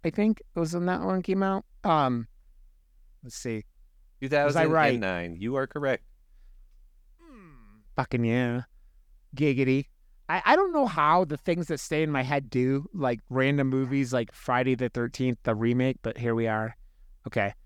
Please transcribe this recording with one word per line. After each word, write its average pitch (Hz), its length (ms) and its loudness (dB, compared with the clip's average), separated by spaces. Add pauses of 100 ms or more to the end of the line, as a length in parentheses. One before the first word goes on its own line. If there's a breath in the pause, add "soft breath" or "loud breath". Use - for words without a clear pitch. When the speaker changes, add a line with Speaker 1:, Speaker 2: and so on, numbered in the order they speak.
Speaker 1:
I 165 60 0
think 214 320 0 (120)
it 170 60 -4
was 165 140 -2
when 175 100 -2
that 180 160 -2
one 185 220 -2
came 196 200 0
out. 190 220 -2 (200)
Um, 131 440 2 (960)
let's 123 120 -18
see. 113 280 -6 (560)
Was 131 100 -6 (260)
I 160 100 4
right? - 0 -
Speaker 2:
Two - 0 -
thousand 151 300 4
and 117 40 -4
nine. 87 400 -4
You 123 160 -4
are 135 100 -2
correct. 139 380 -4 (1200)
Speaker 1:
Hmm. 151 560 -20 (180)
Fucking 127 280 0
yeah. 120 380 0 (760)
Giggity. 135 500 2 (440)
I, 180 140 -2
I 262 120 6
don't 370 160 2
know 285 140 2
how 160 380 4
the 147 120 -4
things 170 320 -2
that 151 120 -4
stay 156 220 -2
in 151 80 0
my 135 120 0
head 135 280 -2
do, 135 420 0
like 127 280 -2 (100)
random 135 380 2
movies 131 440 0
like 120 200 -2
Friday 127 420 0
the 123 140 -2
thirteenth, 120 560 -2
the 113 100 0
remake, 120 480 0
but 113 160 -6
here 120 160 -2
we 117 120 0
are. 110 300 -4 (500)
Okay. 101 280 -2 (120)